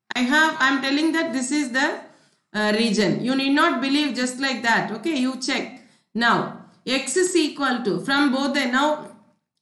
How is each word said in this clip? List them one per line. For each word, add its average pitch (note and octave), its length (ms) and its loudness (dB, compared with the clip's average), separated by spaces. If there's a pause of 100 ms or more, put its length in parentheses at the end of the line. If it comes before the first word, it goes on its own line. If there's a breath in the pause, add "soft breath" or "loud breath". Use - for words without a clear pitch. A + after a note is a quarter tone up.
(160)
I B3 40 -2
have, D4+ 400 4
I'm C4+ 220 2
telling D4 300 2
that D#4+ 220 -2
this B3+ 180 -4
is D4 200 -2
the, D4 280 -2 (540 soft breath)
uh, G#3+ 240 0
region. G3+ 480 0
You C4 100 0
need C4+ 180 0
not D4 280 2
believe C#4 340 0
just B3+ 240 -4
like C4 240 -2
that. A3 280 2
Okay, C#4+ 260 -4
you C4 240 -2
check. - 400 -6 (320 loud breath)
Now, G#3+ 540 0 (200 loud breath)
x C4+ 300 -2
is F4+ 180 2
equal C4+ 480 0
to, F3 160 0
from C#4 320 2
both C4+ 220 0
the, C4+ 140 0
now C#4+ 440 0 (500)